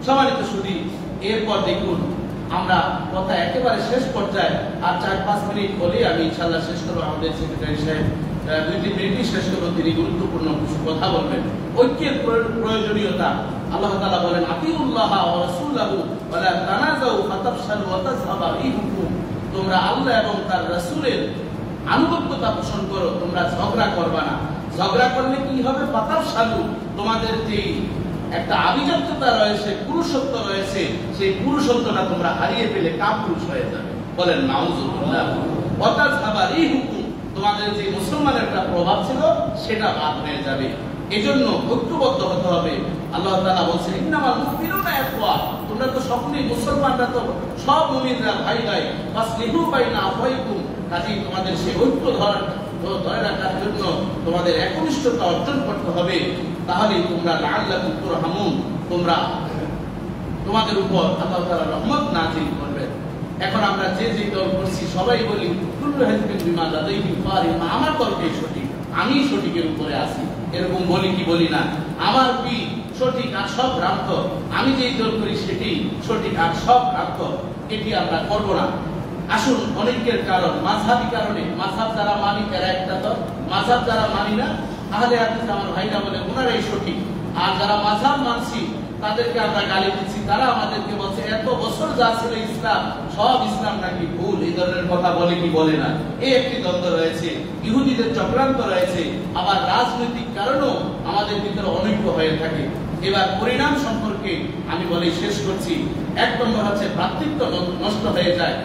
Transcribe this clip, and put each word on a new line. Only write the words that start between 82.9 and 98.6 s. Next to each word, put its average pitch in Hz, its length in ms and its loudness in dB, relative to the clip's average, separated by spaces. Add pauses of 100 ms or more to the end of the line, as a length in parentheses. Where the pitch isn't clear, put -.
দল, - 140 -2 (360)
মাযহাব 240 360 2
যারা 220 160 2
মানি 214 340 0
না, - 100 2 (520)
আহলে 240 200 4
হাদিস 220 320 0
আমার 196 160 -2 (100)
ভাইরা 208 240 0
বলে, 190 200 -2
"ওনারাই 233 420 0
সঠিক।" - 340 -2 (420)
আর 147 220 2
যারা 202 160 2
মাযহাব 214 440 2
মানছি, 226 540 -2 (280)
তাদেরকে 233 380 0
আমরা 202 360 2
গালি 196 100 4
দিচ্ছি, - 420 -2
তারা - 180 4
আমাদেরকে 214 500 0
বলছে, 202 400 -2
"এত - 140 0
বছর - 380 0 (100)
যা 233 240 4
ছিল 226 160 -2
ইসলাম, 220 540 0 (240)
সব 226 300 4
ইসলাম 214 340 -2
নাকি 180 260 -2
ভুল।" 180 380 0
এই 170 100 0
ধরনের 180 360 0
কথা 175 220 2
বলে 170 240 2
কি 170 140 0
বলে 156 280 4
না? - 80 0 (360)
এই 262 100 2
একটি 233 300 2
দ্বন্দ্ব 180 280 0
রয়েছে, 160 460 0 (280)
ইহুদিদের 240 520 2
চক্রান্ত 254 440 2
রয়েছে, 180 600 0 (160)